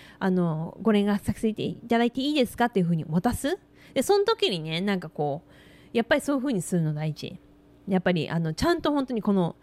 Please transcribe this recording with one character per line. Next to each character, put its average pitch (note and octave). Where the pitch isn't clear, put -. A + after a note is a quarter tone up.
あ F#3+
の、 E3+
ご G#3+
連 G#3
絡 G3+
さ -
せ A3
て G#3
い F3
た A#3
だ A#3
い A#3+
て -
い C#4+
い D4+
で C4+
す -
か？」 A#3+
っ A#3+
て G3+
い F3+
う -
ふ E3
う F3
に D#3+
渡 F3+
す。 D#4+
で、 C4+
そ G4+
の G4+
時 G#4+
に F3
ね、 D#3+
な G3+
ん F#3
か E3
こ D3
う、 -
や A3+
っ -
ぱ D#4
り C#4+
そ C#4
う -
い -
う A#3
ふ -
う C#4+
に F#3
す -
る E3+
の D#3
大 D3+
事。 -
や F#3+
っ F3+
ぱ F#3
り、 D#3
あ D#3+
の、 D#3+
ち -
ゃ E4+
ん E4+
と D#4
本 C#4
当 B3+
に A3
こ G3+
の、 F#3